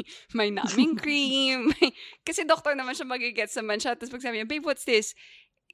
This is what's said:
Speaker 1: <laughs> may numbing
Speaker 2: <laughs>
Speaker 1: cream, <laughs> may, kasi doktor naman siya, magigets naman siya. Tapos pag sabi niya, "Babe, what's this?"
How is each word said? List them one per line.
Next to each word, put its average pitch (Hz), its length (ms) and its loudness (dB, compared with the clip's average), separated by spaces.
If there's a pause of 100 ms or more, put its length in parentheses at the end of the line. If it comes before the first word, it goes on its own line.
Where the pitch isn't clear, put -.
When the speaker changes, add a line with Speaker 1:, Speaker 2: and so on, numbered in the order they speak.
Speaker 1:
<laughs> - 300 -20
may 208 160 2
numbing 214 440 2
Speaker 2:
<laughs> - 40 -6
Speaker 1:
cream, 269 720 2
<laughs> - 0 -
may, 294 160 4 (320)
kasi 330 240 -2
doktor 294 320 2
naman 254 160 -6
siya, 269 160 -8
magigets 240 480 -4
naman 214 240 -2
siya. 240 160 -2
Tapos 247 160 -12
pag 247 80 -12
sabi 240 160 -4
niya, 262 80 -4
"Babe, 285 160 -6
what's 294 240 -4
this?" 220 240 2 (640)